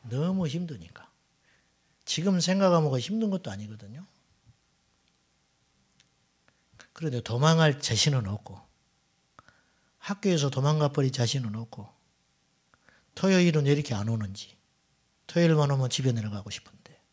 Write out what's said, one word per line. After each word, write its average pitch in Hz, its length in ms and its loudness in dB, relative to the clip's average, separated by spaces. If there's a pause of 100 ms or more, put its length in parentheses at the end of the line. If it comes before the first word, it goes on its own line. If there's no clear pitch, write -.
(100)
너무 170 380 -2
힘드니까. 139 600 -10 (960)
지금 180 360 0
생각하면 175 440 4
그거 135 140 0
힘든 208 320 -2
것도 180 220 -6
아니거든요. 107 520 -14 (3000)
그런데 135 280 -6
도망할 151 600 4
자신은 117 460 0
없고, 98 340 -10 (1400)
학교에서 175 520 0
도망가 147 380 2
버릴 139 240 0
자신은 120 420 -2
없고, 117 340 -12 (1300)
토요일은 175 520 4
왜 143 60 4
이렇게 143 220 0
안 104 140 -2
오는지, 107 480 -6 (720)
토요일만 160 420 4
오면 131 200 0
집에 131 220 0
내려가고 104 380 -6
싶은데. - 500 -18 (120)